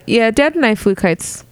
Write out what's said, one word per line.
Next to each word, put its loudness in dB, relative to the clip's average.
yeah. 2
Dad 0
and 0
I 2
flew 0
kites -4